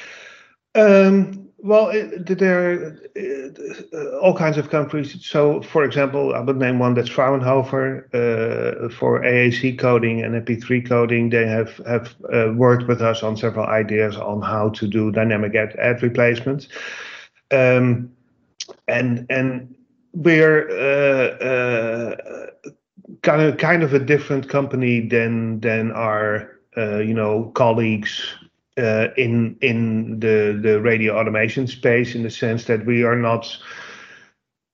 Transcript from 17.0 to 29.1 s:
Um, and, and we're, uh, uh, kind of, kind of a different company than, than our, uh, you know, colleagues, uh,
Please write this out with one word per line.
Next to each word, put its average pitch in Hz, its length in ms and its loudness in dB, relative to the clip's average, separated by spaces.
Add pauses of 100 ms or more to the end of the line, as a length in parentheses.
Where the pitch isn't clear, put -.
Um, 127 580 4 (800)
and, 120 420 -2
and 131 460 -4 (380)
we're, 156 560 4
uh, 135 720 0
uh, 117 720 -2 (1080)
kind 156 200 2
of, 156 160 2
kind 165 260 2
of 139 100 0
a 143 60 4
different 135 480 -2
company 131 540 0
than, 113 580 -2
than 110 320 -2
our, 107 640 -4 (200)
uh, 107 220 -4
you 110 140 -2
know, 110 420 -2
colleagues, 113 680 0 (540)
uh, 110 400 0